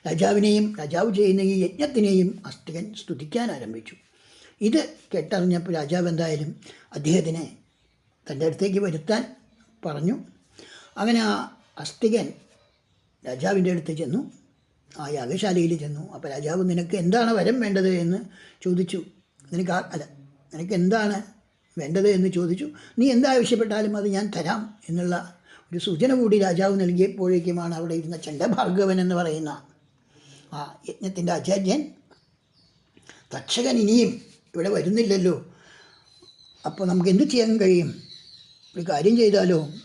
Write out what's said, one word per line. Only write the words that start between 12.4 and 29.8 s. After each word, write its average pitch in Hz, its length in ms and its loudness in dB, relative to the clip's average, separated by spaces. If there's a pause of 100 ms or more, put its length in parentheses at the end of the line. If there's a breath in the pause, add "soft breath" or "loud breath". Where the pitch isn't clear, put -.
രാജാവിൻ്റെ 175 460 0
അടുത്ത് 170 220 -4
ചെന്നു, 156 380 -4 (600)
ആ 143 160 -12
യാഗശാലയിൽ 170 680 0
ചെന്നു. 147 340 -10
അപ്പോൾ - 160 -14
രാജാവ്, 151 420 -2
"നിനക്ക് 175 260 -2
എന്താണ് 220 360 2
വരം 220 280 2
വേണ്ടത്?" 196 280 2
എന്ന് 180 380 0 (360 loud breath)
ചോദിച്ചു. 180 420 -2 (480)
"നിനക്ക് 175 180 -2
ആ, 180 220 -2
അല്ല, 156 160 -10 (440)
നിനക്ക് 180 220 -6
എന്താണ് 202 480 2 (540)
വേണ്ടത്?" 175 320 0
എന്ന് 190 200 4
ചോദിച്ചു. 180 420 -2 (280 loud breath)
"നീ 254 120 6
എന്താവശ്യപ്പെട്ടാലും 226 840 2
അത് 208 120 -2
ഞാൻ 196 220 -2
തരാം" 196 480 -6 (100)
എന്നുള്ള 175 480 -4 (360 loud breath)
ഒരു 170 60 -6
സൂചന 202 360 0
കൂടി 220 240 4
രാജാവ് 190 420 2
നൽകിയപ്പോഴേക്കുമാണ് 180 920 0
അവിടെ 165 200 -6
ഇരുന്ന 165 220 -6
ചണ്ഡഭാർഗവൻ 185 840 0
എന്ന് 180 140 0
പറയുന്ന 160 480 -4 (880 soft breath)